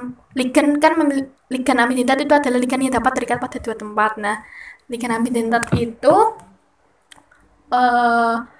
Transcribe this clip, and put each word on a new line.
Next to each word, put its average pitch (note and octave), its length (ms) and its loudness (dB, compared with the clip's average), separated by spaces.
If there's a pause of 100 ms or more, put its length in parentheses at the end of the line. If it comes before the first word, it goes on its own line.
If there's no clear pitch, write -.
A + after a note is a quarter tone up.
(360)
ligan C#4+ 480 2
kan D#4+ 160 4
memil-, C#4 320 -2 (160)
ligan B3+ 320 0
amidentat B3+ 400 2
itu D4 160 2
adalah C4 240 2
ligan B3+ 240 -2
yang C4 80 -2
dapat B3+ 240 0
terikat B3 240 -4
pada B3+ 240 -10
dua A3 160 -8
tempat. G#3+ 400 -2
Nah, G#3+ 240 -6 (480)
ligan A#3+ 240 -4
amidentat A#3 640 -2
itu, A#3+ 360 2 (1600)
eh, A#3+ 640 2 (240)